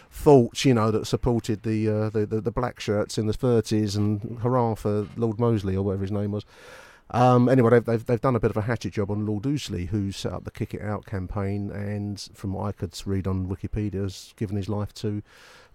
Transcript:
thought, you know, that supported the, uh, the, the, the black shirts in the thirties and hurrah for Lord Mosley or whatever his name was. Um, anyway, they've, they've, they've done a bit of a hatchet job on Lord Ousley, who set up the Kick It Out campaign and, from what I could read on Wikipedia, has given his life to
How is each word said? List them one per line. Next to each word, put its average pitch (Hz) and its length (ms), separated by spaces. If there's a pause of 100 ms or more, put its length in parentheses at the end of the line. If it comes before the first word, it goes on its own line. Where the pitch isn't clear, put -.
(120)
thought, 135 520
you 131 120
know, 110 160
that 107 160
supported 113 560
the, 110 260
uh, 107 220
the, 107 160
the, 110 120
the 113 120
black 123 280
shirts - 380
in 110 80
the 107 80
thirties 110 640
and 107 480
hurrah 120 320
for 104 320 (100)
Lord 113 220
Mosley 107 360
or 95 60
whatever 98 220
his 95 80
name 104 220
was. 104 120 (640)
Um, 123 400
anyway, 123 220
they've, 120 140
they've, 117 200
they've 120 160
done 131 140
a 117 40
bit 110 120
of 101 60
a 110 40
hatchet 107 320
job 101 160
on 104 160
Lord 104 220
Ousley, 98 400
who 98 240
set - 220
up - 100
the - 80
Kick - 240
It - 80
Out 101 240
campaign 98 640
and, 101 500 (140)
from 95 180
what 95 140
I 101 60
could - 220 (120)
read 95 180
on 95 220
Wikipedia, 98 560
has - 340
given 104 180
his 98 140
life 104 260
to 104 280 (520)